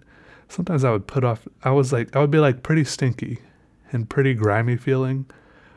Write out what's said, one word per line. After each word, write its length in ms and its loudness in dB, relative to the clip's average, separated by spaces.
Sometimes 340 -2
I 80 2
would 160 -2
put 160 -2
off, 240 -2
I 80 0
was 220 2
like, 220 -2
I 40 2
would 120 2
be, 80 4
like, 240 2
pretty 200 2
stinky 560 -4
and 180 -4
pretty 240 2
grimy 420 2
feeling, 520 -2